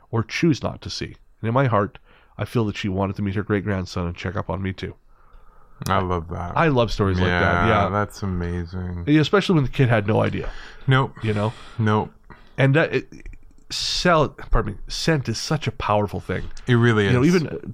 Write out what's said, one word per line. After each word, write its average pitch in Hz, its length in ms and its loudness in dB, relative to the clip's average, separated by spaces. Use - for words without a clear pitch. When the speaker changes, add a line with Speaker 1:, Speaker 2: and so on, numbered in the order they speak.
Speaker 1:
or 113 140 -2
choose - 380 0
not - 200 -6
to - 80 -10
see. - 260 -10
And 113 60 -4
in 113 60 -2
my 135 140 2
heart, 104 320 0
I 104 60 -4
feel 117 220 0
that 101 100 -4
she 107 140 -4
wanted 95 260 -2
to - 60 -6
meet 98 140 -2
her 104 80 -2
great-grandson 95 640 -2
and 85 80 -6
check 92 200 -8
up 98 140 -6
on 92 120 -4
me 95 120 -4
too. - 220 -10
Speaker 2:
I 95 120 2
love 87 300 -2
that. 87 280 -8
Speaker 1:
I 165 100 4
love 120 240 2
stories 95 280 2
like 90 100 2
that, 87 380 2
Speaker 2:
Yeah, 107 180 4
Speaker 1:
yeah. 92 40 0
Speaker 2:
that's 101 340 -4
amazing. 87 840 -4
Speaker 1:
Yeah, 151 140 4
especially 185 340 2
when 147 80 4
the 123 60 -2
kid 131 200 2
had 110 180 2
no 107 140 2
idea. 98 280 -2
Speaker 2:
Nope. 131 260 2
Speaker 1:
You 107 100 0
know? 104 200 -2
Speaker 2:
Nope. 107 320 2
Speaker 1:
And 135 180 4
that, 160 180 2
it, - 140 -2
sell-, - 600 2
pardon - 440 0
me, - 140 -14
scent 151 420 -2
is 113 80 -2
such - 300 -4
a 113 40 -4
powerful 104 480 0
thing. 92 240 -6
Speaker 2:
It 123 80 4
really 117 300 6
Speaker 1:
You 98 80 4
know, 127 100 4
Speaker 2:
is. 175 120 6
Speaker 1:
even, 165 120 2
uh, - 100 -8